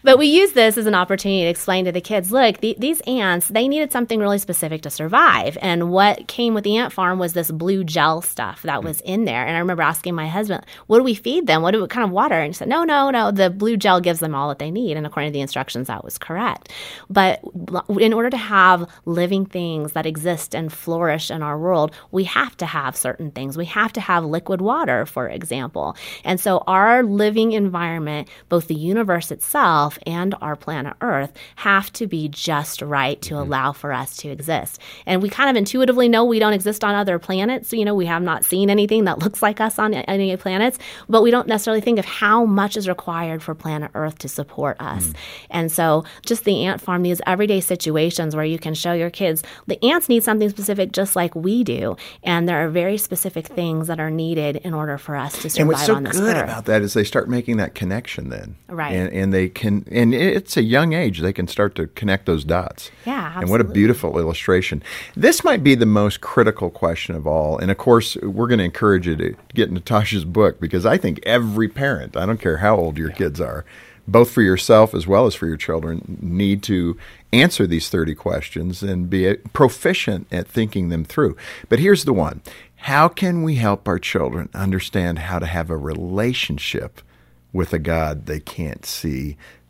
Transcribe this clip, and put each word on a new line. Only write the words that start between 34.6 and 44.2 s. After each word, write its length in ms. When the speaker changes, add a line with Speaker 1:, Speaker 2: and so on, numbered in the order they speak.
Speaker 1:
And 140
we 80
kind 220
of 60
intuitively 520
know 160
we 140
don't 140
exist 320
on 100
other 240
planets. 540
You 120
know, 100
we 120
have 160
not 220
seen 260
anything 340
that 140
looks 240
like 180
us 180
on 140
a-, 160
any 280
planets, 420
but 140
we 100
don't 160
necessarily 320
think 180
of 60
how 400
much 320
is 120
required 540
for 140
planet 380
Earth 240
to 100